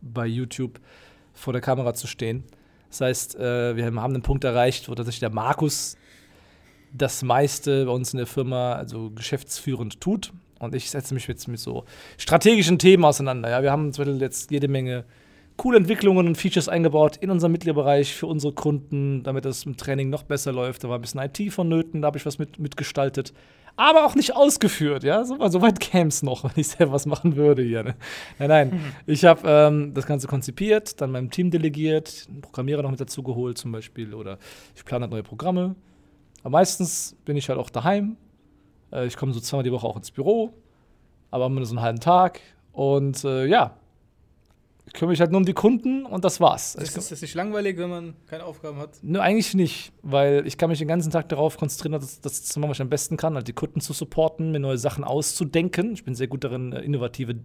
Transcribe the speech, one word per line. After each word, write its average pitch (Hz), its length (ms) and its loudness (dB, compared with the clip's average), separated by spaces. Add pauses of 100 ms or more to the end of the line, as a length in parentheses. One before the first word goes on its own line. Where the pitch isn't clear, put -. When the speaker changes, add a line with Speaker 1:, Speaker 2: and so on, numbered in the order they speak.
Speaker 1:
bei 117 260 -6
YouTube 120 540 -6 (540)
vor - 180 -8
der 123 100 -4
Kamera 127 320 0
zu - 140 -10
stehen. 113 340 -6 (480)
Das - 100 -14
heißt, 127 360 -4
äh, 120 400 -2
wir 117 100 -2
haben 117 140 -4
einen 127 220 -2
Punkt 135 200 0
erreicht, 123 460 2
wo 120 80 -8
tatsächlich 120 240 -6
der 117 100 -2
Markus 127 640 -2 (1000)
das 131 280 -2
meiste 135 600 2
bei 123 40 -2
uns 123 220 -4
in 139 60 -4
der 123 80 -4
Firma, 123 480 -2
also 113 360 -10
geschäftsführend, 117 880 -8
tut. 196 320 -4 (280)
Und 117 160 -6
ich - 140 -8
setze 139 220 -8
mich 127 140 -6
jetzt - 220 -10
mit 117 100 -8
so - 260 -10 (340)
strategischen 180 600 6
Themen 180 260 10
auseinander. 131 460 2
Ja, 127 120 2
wir 139 100 2
haben 147 200 0
zum 143 120 -4
Beispiel 139 180 -2
jetzt 135 300 -6
jede 143 160 0
Menge 127 360 -4 (520)
coole 254 200 4
Entwicklungen 190 520 6
und 165 80 2
Features 175 320 0
eingebaut 156 480 4
in 190 140 -6
unseren 170 200 2
Mitgliederbereich 143 640 2
für 165 140 -6
unsere 147 240 -2
Kunden, 139 720 -2
damit 135 200 -4
das 135 200 -6
im 135 120 -10
Training 135 320 -4
noch 143 140 -4
besser 143 300 -4
läuft. 123 320 -4
Da 123 40 -6
war 120 100 -4
ein - 20 -10
bisschen 117 200 -10
I 135 80 -4
T 208 220 -6
vonnöten, 165 500 -2
da 151 60 0
habe 147 120 0
ich - 80 -12
was 143 120 -4
mit, 147 220 -10
mitgestaltet. 139 720 -4 (440)
Aber 302 300 8
auch - 80 0
nicht 277 220 2
ausgeführt, 196 680 4
ja. 185 220 2
So, 254 120 -4 (120)
so 180 140 2
weit 214 180 6
käm's 170 420 2
noch, 127 220 -4
<laughs> - 0 -
wenn 131 100 -4
ich 151 140 0
selber 147 240 2
was 139 140 -2
machen 151 280 2
würde 143 280 4
hier, 117 200 -2
ne? 120 140 -6 (420)
Nein, 139 100 0
nein. 147 220 6
Speaker 2:
Mhm. 180 100 -2 (260)
Speaker 1:
Ich 151 180 2
hab, 165 200 8
ähm, 151 500 6
das 135 120 -4
Ganze 139 220 -4
konzipiert, 208 720 -2
dann 135 100 -2
meinem 127 220 -6
Team 180 180 0
delegiert, 156 800 -2
einen - 120 -16
Programmierer 143 420 -6
noch 135 100 -4
mit 131 80 -8
dazu 131 240 -10
geholt 123 340 -6
zum 120 140 -10
Beispiel, 110 420 -12
oder 98 240 -14 (380)
ich - 80 -20
plane 123 180 -4
halt 117 80 -6
neue 110 140 -6
Programme. 180 500 -4 (680)
Aber - 80 -10
meistens - 760 0
bin 147 140 -4
ich 139 100 -4
halt 135 100 -2
auch 123 120 -8
daheim. 202 480 -2 (720)
Äh, 127 140 -2
ich 120 100 -8
komme 135 160 -2
so 117 80 -6
zweimal 135 240 -4
die 123 80 -2
Woche 120 140 -4
auch 110 100 -6
ins - 140 -14
Büro, 220 420 0 (800)
aber 127 160 0
immer 131 100 -2
nur 131 80 -2
so 113 80 -8
einen 120 80 -4
halben 117 200 -2
Tag. 180 400 4 (300)
Und, 139 540 0
äh, 131 220 0
ja, 160 320 2 (1080)
ich - 80 -20
kümmere 170 200 0
mich 160 80 2
halt 170 100 4
nur 190 80 4
um 190 80 4
die 185 80 0
Kunden 254 500 2
und 190 180 -6
das 185 200 0
war's. - 320 2
Speaker 2:
Ist, 147 160 -8
Speaker 1:
Ich - 80 -12
Speaker 2:
ist - 120 -8
das 151 120 -14
nicht 151 120 -12
langweilig, 202 440 -4
wenn 175 100 -6
man 170 260 -10 (120)
keine 160 180 -14
Aufgaben 151 320 -14
hat? 147 140 -12 (100)
Speaker 1:
Nö, 180 200 -2
eigentlich 196 340 2
nicht, - 480 0
weil 143 440 4
ich 135 120 -8
kann 165 100 2
mich 160 100 -2
den 151 100 -4
ganzen 160 220 0
Tag 160 200 -2
darauf 151 260 0
konzentrieren, - 360 -6
das, 139 280 -8
das - 240 -10
zu - 160 -6
machen, 151 80 -2
was 139 80 -4
ich 139 60 -6
am 127 80 -6
besten 147 260 -2
kann, 160 200 -4
halt 123 120 -6
die 120 60 -10
Kunden - 260 -6
zu - 140 -8
supporten, 160 580 -2
mir 151 60 -2
neue 135 180 -2
Sachen 127 260 -4
auszudenken. 170 920 -2
Ich - 100 -14
bin 131 100 -8
sehr 123 120 -4
gut 131 180 -8
darin, 127 300 -8
äh, 131 80 -10
innovative 120 520 -4 (100)